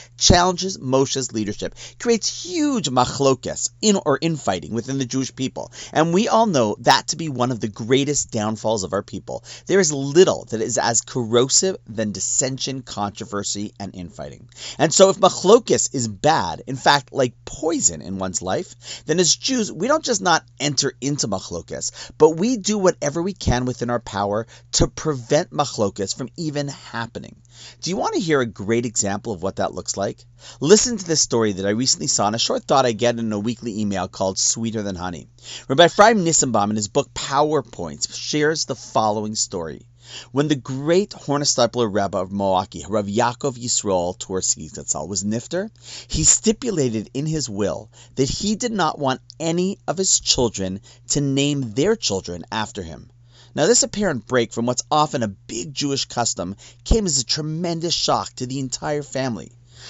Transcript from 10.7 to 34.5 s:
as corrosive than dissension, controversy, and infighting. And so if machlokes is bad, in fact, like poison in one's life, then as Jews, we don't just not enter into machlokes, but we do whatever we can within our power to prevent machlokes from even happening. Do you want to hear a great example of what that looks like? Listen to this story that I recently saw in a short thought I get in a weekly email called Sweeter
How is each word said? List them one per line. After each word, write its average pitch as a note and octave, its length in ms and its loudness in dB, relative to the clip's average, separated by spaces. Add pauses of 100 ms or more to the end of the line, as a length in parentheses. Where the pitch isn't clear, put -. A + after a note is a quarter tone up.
as A#2 240 2
corrosive B2+ 880 2
than G#2+ 260 -4
dissension, C3 680 -4
controversy, G2+ 1000 -6
and G2 140 -10
infighting. E2 520 -14 (300)
And D3+ 160 2
so G3 160 8
if F#3+ 80 2 (140)
machlokes G3 640 4
is B2 140 -2
bad, G2+ 580 0
in B2+ 80 -6
fact, C#3+ 380 2
like B2+ 200 0 (120)
poison C4+ 580 -2
in F#2+ 160 -6
one's F#2+ 240 -4
life, - 640 -6
then E3 140 2
as F3 160 4
Jews, A#3+ 340 -2
we D#3+ 160 -4
don't D4+ 180 2
just A#3+ 160 -2
not F3 240 4 (140)
enter C#3 420 0
into C#3 280 -2
machlokes, - 880 -8
but D#3 120 10
we G3+ 260 0
do G3+ 220 0
whatever E3 440 0
we G3 100 -4
can B2+ 320 0
within B2 260 -4
our A#2+ 100 -2
power G2+ 480 -2 (240)
to - 160 2
prevent D3 640 -2
machlokes G#2 640 -2
from B2+ 200 -8
even D3 300 -4
happening. - 720 -10 (440)
Do D#3 100 -6
you F#3+ 60 -2
want A4 180 -2
to E4+ 60 0
hear D#3+ 200 4
a B2 60 0
great A2+ 400 0
example G#2 460 -2
of F2 80 -8
what F#2+ 160 -2
that F#2+ 160 -2
looks - 240 -8
like? G2 220 -4 (400)
Listen G#3+ 380 6
to F#3 100 -8
this D#3+ 140 0
story A2+ 320 2
that F#2+ 140 -4
I G2+ 40 2
recently B2+ 380 0
saw G#2+ 180 2
in G#3 80 0
a - 40 -2
short - 260 -2
thought C3+ 200 4
I A#2+ 60 2
get A#2 300 0
in A2 120 -2
a G#2 60 -2
weekly A2 420 -4
email G2 280 -2
called F#2+ 280 -2
Sweeter A2+ 460 -2